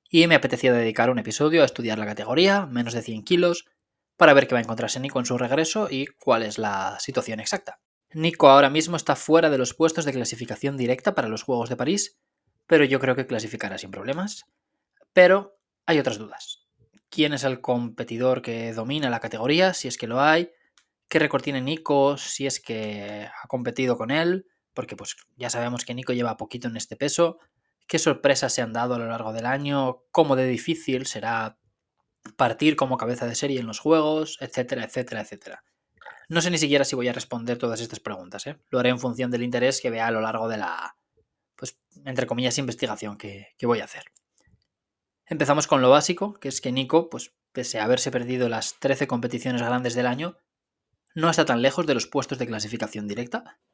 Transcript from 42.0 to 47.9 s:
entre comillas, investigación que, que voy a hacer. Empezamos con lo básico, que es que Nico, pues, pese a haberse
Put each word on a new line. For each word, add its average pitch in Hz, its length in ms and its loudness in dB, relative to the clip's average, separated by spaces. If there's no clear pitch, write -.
entre 127 240 -4
comillas, 123 300 -2
investigación 110 600 -6
que, 101 300 -16
que 127 80 -4
voy 117 140 2
a - 40 -10
hacer. - 200 -18
Empezamos 147 420 0
con 139 120 4
lo 127 100 8
básico, 175 440 4
que - 140 -12
es - 120 -6
que 127 120 -4
Nico, 135 360 0
pues, - 240 -14
pese 123 260 -6
a 107 60 -2
haberse 123 260 0